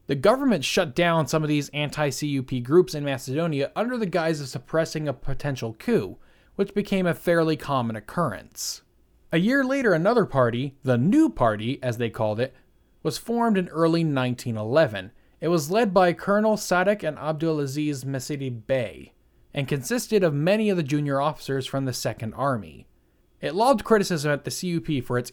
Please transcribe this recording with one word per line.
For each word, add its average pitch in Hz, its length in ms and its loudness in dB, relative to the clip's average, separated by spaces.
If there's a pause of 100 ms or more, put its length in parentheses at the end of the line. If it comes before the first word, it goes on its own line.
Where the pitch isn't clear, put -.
The 143 60 0
government 208 500 2
shut 165 300 0
down 165 320 2
some 160 160 0
of 151 60 -2
these 147 220 0
anti-C 147 580 -4
U 139 140 -2
P 127 180 -4
groups 156 340 4
in 147 80 -4
Macedonia 139 720 -2
under 240 220 -2
the 220 100 -2
guise 160 360 -2
of 131 60 -10
suppressing 160 600 -4
a 135 60 -2
potential 127 580 -4
coup, 135 460 -2 (360)
which 202 200 -2
became 202 320 0
a 165 80 0
fairly 160 420 2
common 123 400 -2
occurrence. - 840 -6 (500)
A 165 60 2
year 254 260 2
later, 254 300 2
another 190 320 4
party, 127 560 0
the 123 160 2
New 247 320 4
Party, 113 520 0
as 123 140 -4
they 117 140 -2
called 107 280 -2
it, 131 160 -2 (480)
was 156 160 -4
formed 233 400 0
in 180 100 -2
early 165 360 2
nineteen 127 520 -2
eleven. 107 540 2 (300)
It 156 80 -2
was 160 220 0
led 208 220 2
by 180 200 6
Colonel 208 440 2
Sadek 190 460 0
and 156 160 -4
Abdulaziz 147 840 -2
Mesidi 135 640 -6
Bey, 90 460 -4 (400)
and 139 160 -4
consisted 208 540 0
of 160 100 2
many 202 380 2
of 185 60 2
the 170 60 0
junior 143 380 0
officers 139 460 -2
from 139 180 -4
the 127 80 -2
Second 113 420 -6
Army. 113 520 -4 (520)
It 151 160 -6
lobbed 226 300 4
criticism 175 480 2
at 139 120 -2
the 135 60 -6
C - 180 -6
U 170 120 0
P 151 200 -2
for 123 180 -2
its 123 140 -4